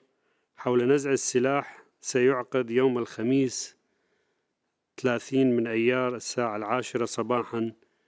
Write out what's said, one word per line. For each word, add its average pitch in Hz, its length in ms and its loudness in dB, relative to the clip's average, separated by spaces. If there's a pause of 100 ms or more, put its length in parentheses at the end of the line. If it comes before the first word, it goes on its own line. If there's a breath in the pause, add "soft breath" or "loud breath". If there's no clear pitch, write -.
(560)
حول 123 320 2
نزع 139 240 2
السلاح 131 720 0 (160)
سيعقد 123 720 0
يوم 123 280 2
الخميس، 120 760 -2 (1200)
ثلاثين 127 600 0
من 117 100 0
أيار، 123 500 0
الساعة 113 400 -4
العاشرة 113 480 -4
صباحا 113 680 -2 (360)